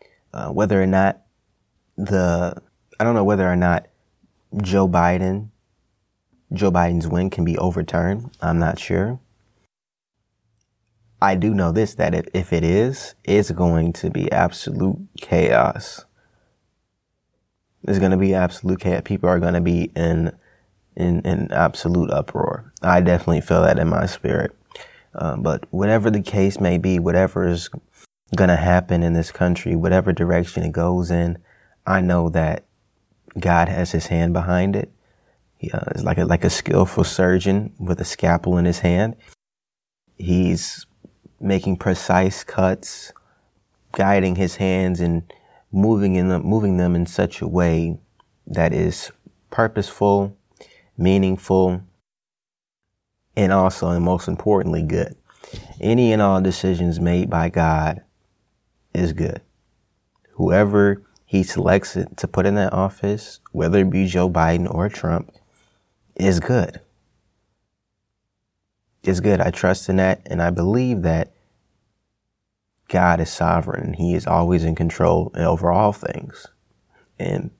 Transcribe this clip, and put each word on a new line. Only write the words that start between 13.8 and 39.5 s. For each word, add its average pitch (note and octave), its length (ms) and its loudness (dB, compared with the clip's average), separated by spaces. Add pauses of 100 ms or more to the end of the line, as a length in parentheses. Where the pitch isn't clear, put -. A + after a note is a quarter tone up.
to - 160 -6
be - 200 -4
absolute - 680 -2 (180)
chaos. - 880 0 (1800)
It's G2 160 -2
gonna F#2 200 4
be F#2+ 160 2
absolute F#2 440 -2
chaos. - 260 -2
People F#2 240 -2
are F2+ 120 2
gonna F2 220 0
be F2 340 0
in, E2 340 0 (640)
in, F2 280 0
in E2+ 280 -2
absolute E2+ 600 0
uproar. - 640 -4 (100)
I F2+ 180 4
definitely E2+ 400 2
feel E2+ 220 2
that D#2 180 4
in D#2+ 80 0
my E2 180 0
spirit. - 480 -4 (600)
Um, C#2 280 -6
but D2+ 300 -2
whatever G#2 360 0
the G#2 140 0
case G2 380 0
may F2+ 180 2
be, F2+ 220 0
whatever F2+ 480 2
is E2+ 200 -2 (680)
gonna F2+ 180 4
happen F2 480 2
in E2+ 120 2
this E2 180 -2
country, F2 420 -2
whatever F2+ 380 2
direction F2 500 -2
it D#2+ 100 -4
goes F2 380 -2
in, E2+ 280 0 (460)
I F#2+ 160 0
know F2 280 2
that D#2+ 360 -2 (760)
God F2 280 2
has F2 220 -2
his E2 160 -4
hand E2+ 280 0
behind F2+ 420 0
it. - 160 -6 (640)
He, - 140 -12
uh, - 140 -6 (100)
is - 80 -8
like F2 160 -2
a, E2 80 2
like E2+ 180 0
a F2 60 2
skillful F2+ 540 0
surgeon F#2+ 760 0
with F2+ 220 -4
a F2 40 -6
scalpel F2 540 0
in F2 60 2
his E2+ 160 0
hand. F#2+ 340 0 (1040)